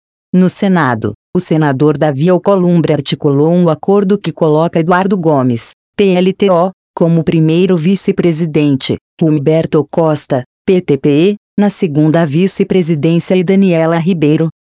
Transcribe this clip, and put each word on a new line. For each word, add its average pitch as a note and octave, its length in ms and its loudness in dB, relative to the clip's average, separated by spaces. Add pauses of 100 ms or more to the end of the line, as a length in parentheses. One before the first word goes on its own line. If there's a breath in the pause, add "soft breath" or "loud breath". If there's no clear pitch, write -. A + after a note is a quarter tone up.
(320)
No F#3 180 2
Senado, C3 640 -2 (220)
o F3+ 40 0
senador D3+ 580 0
Davi D3+ 320 0
Alcolumbre F3 640 2
articulou C#3+ 580 0
um F3+ 160 2
acordo G3 500 0
que E3+ 140 -6
coloca D#3+ 480 0
Eduardo F#3 380 0
Gomes, C3+ 540 -2 (240)
P G3+ 140 2
L F#3 240 2
T G3 180 0
O, F3 180 2 (260)
como E3 280 0
primeiro E3 520 0
vice-presidente, D#3 1200 -2 (220)
Humberto D#3 680 0
Costa, D3+ 540 -2 (220)
P F#3 160 2
T - 160 -2
P, D#3 380 0 (220)
na G3+ 120 2
segunda D#3 560 0
vice-presidência E3+ 1080 -2
e F#3 80 2
Daniela E3+ 540 2
Ribeiro, D#3+ 520 0 (120)